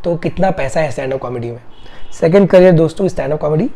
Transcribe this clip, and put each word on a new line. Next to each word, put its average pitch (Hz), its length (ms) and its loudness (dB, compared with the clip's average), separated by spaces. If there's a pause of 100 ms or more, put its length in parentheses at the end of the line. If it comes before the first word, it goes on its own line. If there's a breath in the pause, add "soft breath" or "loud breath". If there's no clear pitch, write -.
तो 170 120 -2
कितना 180 340 -2
पैसा 160 300 -2
है 151 100 -2
स्टैंड 131 220 -6
अप 131 80 -4
comedy 120 300 -8
में। 117 100 -14 (600 loud breath)
Second 180 280 4
career 185 240 8
दोस्तों 165 360 2
स्टैंड 139 240 -4
अप 151 80 -4
comedy। 156 360 0